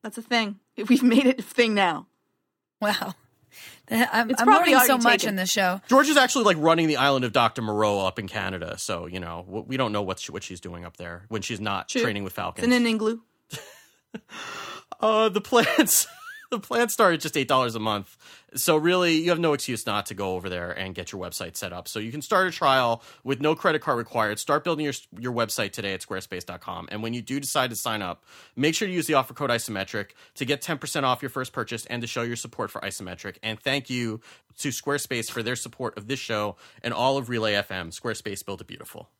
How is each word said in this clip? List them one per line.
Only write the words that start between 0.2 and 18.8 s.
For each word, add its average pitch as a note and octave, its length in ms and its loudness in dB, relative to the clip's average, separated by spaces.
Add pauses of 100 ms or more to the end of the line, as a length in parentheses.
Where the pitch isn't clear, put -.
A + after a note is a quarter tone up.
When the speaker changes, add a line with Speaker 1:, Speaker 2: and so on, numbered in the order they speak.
Speaker 1:
thing. A3 380 -2 (280)
We've B3 140 6
made B3 240 8
it C4 140 6
a - 20 -10
thing A3+ 320 2
now. F3+ 320 2 (720)
Speaker 2:
Wow. G3+ 340 -2 (760)
I'm, A3+ 380 2
Speaker 1:
It's B3+ 100 0
Speaker 2:
I'm A#3+ 60 4
Speaker 1:
probably F4 260 8
Speaker 2:
learning B3+ 140 8
so C4+ 60 6
Speaker 1:
already A#3+ 120 2
Speaker 2:
much A#3+ 80 6 (100)
Speaker 1:
taken. A3 80 0
Speaker 2:
in F#3+ 60 -2
this F#3 140 -2
show. F#3+ 380 2
Speaker 3:
George C4+ 200 8
is D4+ 80 4
actually, B3+ 280 4
like, F#3+ 160 6
running E3 260 6
the D3+ 120 2
island C3+ 260 4
of A#2 80 -2
Doctor A#2+ 280 4
Moreau G#2 380 2
up F#2+ 220 0
in G2 80 -8
Canada. F#2 500 -6
So, E2+ 280 -6
you F2+ 120 -8
know, E2+ 280 -8
w-, F#2+ 200 -8
we C3 100 -6
don't B2+ 140 0
know G#2 120 -2
what F#2 180 -4
she, - 100 -10
what F2 140 -10
she's F2+ 160 -12
doing F2 240 -12
up E2+ 120 -16
there F2 320 -12
when A2 140 -6
she's G#2+ 180 -6
not G2+ 280 -4
Speaker 1:
True. A#3+ 140 -2
Speaker 3:
training G2+ 200 -2
with F#2+ 80 -8
Speaker 1:
It's - 60 -12
Speaker 3:
falcons. F2 280 -6
Speaker 1:
in A#3+ 80 4
an A#3+ 140 4
igloo. A3 320 0 (320)
<laughs> - 680 -18 (800)
Speaker 3:
Uh, A3 300 4
the G3 100 -2
plans, - 640 4 (220)
<laughs> - 220 -18
the A#3+ 80 -2
plans A#3 340 0
start F#3+ 220 6
at D#3 60 -4
just - 160 -4
eight C3+ 120 0
dollars B2+ 260 2
a A2+ 40 -6
month. G#2+ 380 -4 (380)
So - 220 4
really, E3+ 420 4